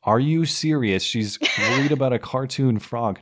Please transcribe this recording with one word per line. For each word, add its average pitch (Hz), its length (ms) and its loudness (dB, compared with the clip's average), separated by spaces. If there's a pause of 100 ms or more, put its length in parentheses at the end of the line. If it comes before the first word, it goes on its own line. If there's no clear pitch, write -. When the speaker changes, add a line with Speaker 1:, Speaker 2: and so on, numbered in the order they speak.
Speaker 1:
"Are 110 160 4
you 160 240 2
serious? 135 580 0
She's 107 380 -4
Speaker 2:
<laughs> - 180 -2
Speaker 1:
worried 135 340 0
about 135 200 0
a 120 80 0
cartoon 131 580 0
frog." 113 440 -4